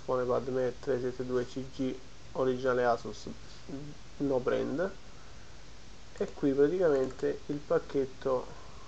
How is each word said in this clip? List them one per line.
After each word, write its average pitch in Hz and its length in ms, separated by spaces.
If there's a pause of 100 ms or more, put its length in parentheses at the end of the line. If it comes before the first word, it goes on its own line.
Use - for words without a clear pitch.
PhonePad 123 440
Me 127 300
tre 131 220
sette 123 240
due 123 220
C - 160 (120)
G, 127 240 (340)
originale 127 520
Asus, 113 440 (920)
no 139 220
brand, 123 500 (1300)
e 202 160
qui 143 180
praticamente 143 960
il 147 100
pacchetto 135 920 (420)